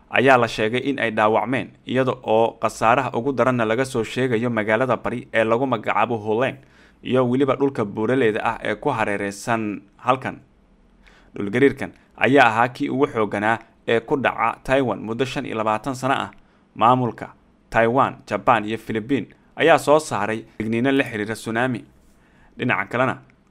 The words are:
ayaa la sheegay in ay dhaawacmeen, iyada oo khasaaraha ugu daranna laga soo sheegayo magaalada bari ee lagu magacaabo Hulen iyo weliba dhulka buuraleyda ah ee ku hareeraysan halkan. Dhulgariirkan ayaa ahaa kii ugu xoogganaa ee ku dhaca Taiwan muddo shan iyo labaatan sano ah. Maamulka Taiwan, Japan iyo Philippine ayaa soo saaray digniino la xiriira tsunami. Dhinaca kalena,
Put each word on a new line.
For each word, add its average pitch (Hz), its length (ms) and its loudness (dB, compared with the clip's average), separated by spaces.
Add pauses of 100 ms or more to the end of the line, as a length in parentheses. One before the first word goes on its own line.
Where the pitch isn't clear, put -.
ayaa 123 300 4
la 117 80 2
sheegay 113 320 -2 (100)
in 135 100 -2
ay 113 120 -2
dhaawacmeen, 110 560 0 (180)
iyada 127 280 0 (100)
oo 110 380 2
khasaaraha 120 520 0
ugu 131 200 -2
daranna 120 320 2
laga 113 200 0
soo 123 180 -4
sheegayo 123 460 -2
magaalada 113 480 0
bari 117 360 -8
ee 113 100 2
lagu 117 240 0
magacaabo 110 500 -2
Hulen 110 400 -2 (460)
iyo 127 260 0
weliba 131 260 2
dhulka 135 300 -2
buuraleyda 110 580 0
ah 113 200 -2
ee 107 120 -2
ku - 140 -4
hareeraysan 104 920 -4 (160)
halkan. 123 420 -4 (960)
Dhulgariirkan 107 560 0 (240)
ayaa 127 320 6
ahaa 113 220 2
kii 139 200 -6
ugu 131 180 0
xoogganaa 110 520 0 (280)
ee 113 120 2
ku - 160 -4
dhaca 113 480 0
Taiwan 127 400 0
muddo 117 220 -4
shan 127 200 -8
iyo 104 140 -8
labaatan 110 360 -2
sano 131 200 -2
ah. 101 160 -6 (440)
Maamulka 120 600 2 (340)
Taiwan, 117 560 2
Japan 110 400 2
iyo 110 120 -4
Philippine 113 500 -4 (280)
ayaa 143 220 4
soo 147 220 4
saaray 110 460 -4 (140)
digniino 113 320 0
la 135 120 2
xiriira 110 320 -6
tsunami. 117 480 -4 (760)
Dhinaca 101 320 -2
kalena, 120 320 0 (300)